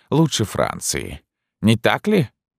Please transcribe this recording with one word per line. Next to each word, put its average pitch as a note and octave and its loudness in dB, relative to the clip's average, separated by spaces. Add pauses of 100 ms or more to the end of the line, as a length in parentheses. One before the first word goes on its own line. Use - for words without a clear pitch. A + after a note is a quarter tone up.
(120)
лучше C#3+ 2
Франции. - -4 (400)
Не A2 4
так G#2+ 0
ли, G3 2 (300)